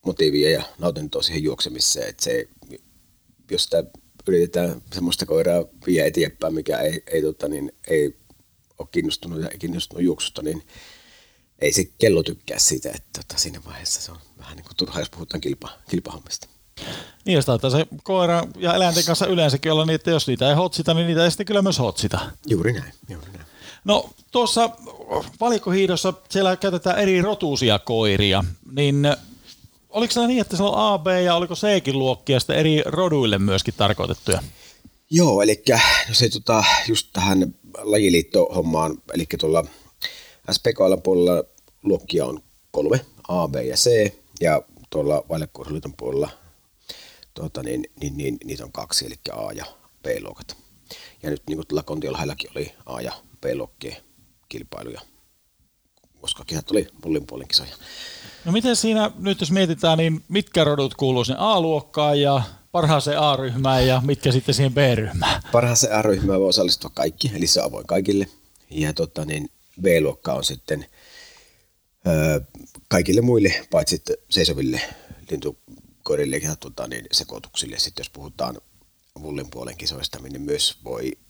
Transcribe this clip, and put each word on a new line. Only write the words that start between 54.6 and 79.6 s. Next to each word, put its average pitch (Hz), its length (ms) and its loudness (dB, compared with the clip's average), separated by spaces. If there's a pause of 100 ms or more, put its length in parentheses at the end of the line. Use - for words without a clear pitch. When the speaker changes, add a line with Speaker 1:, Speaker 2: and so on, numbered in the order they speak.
Speaker 1:
koska - 240 -10
kisat - 260 -6
oli 98 160 0 (160)
molemmin 78 240 -4
puolin 65 200 -14
kisoja. 67 280 -4 (720)
Speaker 2:
No 165 60 -2
miten 226 240 2
siinä 220 440 0
nyt, 190 200 -2
jos 156 120 -2
mietitään, 165 460 2
niin 160 320 0
mitkä 180 340 0
rodut 143 300 0
kuuluu 131 300 2
sinne 127 160 -4
A-luokkaan 156 840 0
ja 139 200 2 (300)
parhaaseen 151 480 2
A-ryhmään 131 680 2
ja 127 180 4
mitkä 139 260 2
sitten 127 240 2
siihen 135 180 2
B-ryhmään? 110 680 2 (100)
Speaker 1:
Parhaaseen 117 440 4
A-ryhmään 98 440 2
voi 95 100 4
osallistua 90 440 0
kaikki, - 420 -2
eli 82 120 -2
se - 120 2
on - 80 -2
avoin - 200 -10
kaikille. 95 400 0 (420)
Ja, 76 240 -4
tota, 80 320 -4
niin, 76 240 -6 (320)
B-luokka 80 520 2
on 65 100 -4
sitten, 71 420 -6 (1200)
ö, 78 340 2 (460)
kaikille 92 340 4
muille, 117 500 4
paitsi - 240 2
sitten - 220 -4 (120)
seisoville 71 520 0 (500)
lintukoirille - 1080 -6
ja, 76 180 -6
tota, - 320 -12
niin, 64 240 -10
sekoituksille. - 680 -6
Sitten - 240 -6
jos - 60 -14
puhutaan - 520 -10 (600)
vullin 71 280 -10
puolen 62 280 -14